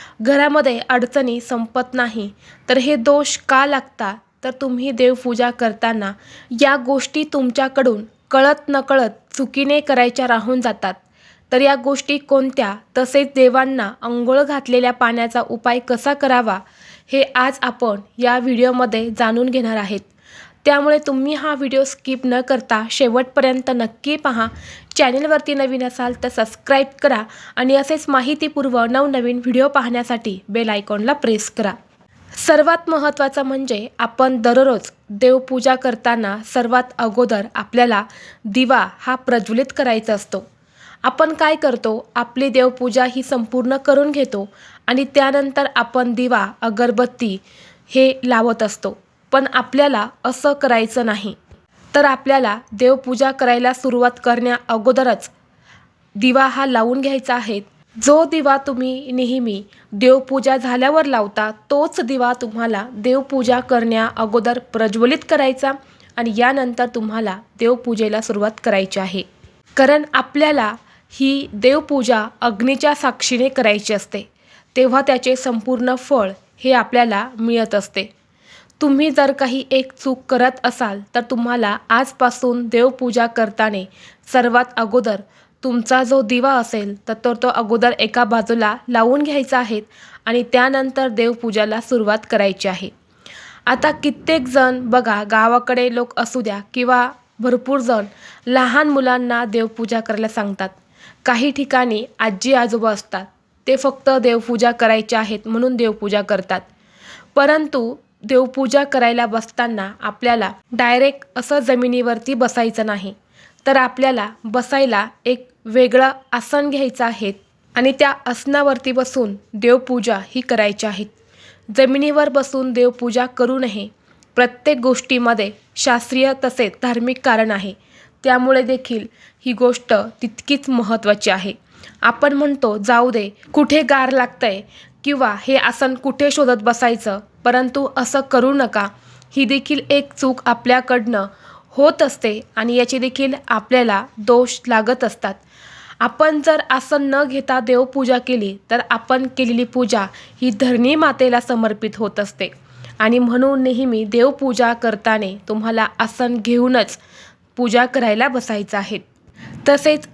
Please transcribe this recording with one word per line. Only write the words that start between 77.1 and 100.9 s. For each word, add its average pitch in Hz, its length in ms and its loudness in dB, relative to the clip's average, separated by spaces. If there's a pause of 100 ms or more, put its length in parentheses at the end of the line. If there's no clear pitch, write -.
मिळत 226 360 0
असते. 196 280 -4 (800)
तुम्ही 294 300 4
जर 277 200 4
काही 269 400 -2
एक 262 220 0
चूक 262 260 -6 (100)
करत 254 340 0
असाल 220 360 -4 (160)
तर 240 60 0
तुम्हाला 233 560 -2 (120)
आजपासून 240 800 0
देवपूजा 240 600 0
करताना 220 560 -2 (480)
सर्वात 240 340 4 (120)
अगोदर 226 440 -2 (420)
तुमचा 254 400 0
जो 269 180 2
दिवा 247 320 0
असेल 220 420 -4 (120)
तर 226 60 -4
तो, 240 200 -2
तो 233 140 -2
अगोदर 233 440 0
एका 233 320 0
बाजूला 226 520 0 (140)
लावून 247 340 2
घ्यायचा 285 360 -2
आहे 220 220 -4 (440)
आणि 240 180 0 (100)
त्यानंतर 262 540 2
देवपूजाला 226 760 -2
सुरुवात 220 480 0
करायची 202 380 0
आहे. 185 220 -6 (760)
आता 262 280 2
कित्येक 302 540 -2
जण 254 320 2 (100)
बघा, 226 340 0
गावाकडे 240 720 2
लोक 240 240 -4
असू 240 220 -4
द्या 202 180 -6 (140)
किंवा 247 360 2 (300)
भरपूर 247 400 0
जण 226 260 0 (420)
लहान 254 420 2
मुलांना 247 560 0
देवपूजा 226 540 -4
करायला 220 280 -4
सांगतात. 202 420 -6 (560)